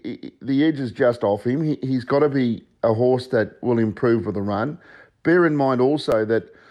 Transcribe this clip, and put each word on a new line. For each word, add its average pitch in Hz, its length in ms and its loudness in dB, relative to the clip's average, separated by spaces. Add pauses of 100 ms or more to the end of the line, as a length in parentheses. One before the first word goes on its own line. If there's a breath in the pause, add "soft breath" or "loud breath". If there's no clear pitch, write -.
he, - 360 -12
the 139 240 0
edge 156 140 0
is 123 140 -6
just 120 320 0
off 104 200 0
him. 131 200 -2
He, 151 180 -2
he's 131 220 -2
gotta 143 240 2
be 127 340 -2 (220)
a 113 100 2
horse 123 340 0
that 110 340 -2
will 117 180 0
improve 113 460 0
with 101 100 -4
a 104 60 -4
run. 107 360 -4 (460 loud breath)
Bear 170 220 4
in 151 100 0
mind 135 240 2
also 131 460 2
that 110 280 -2 (160 soft breath)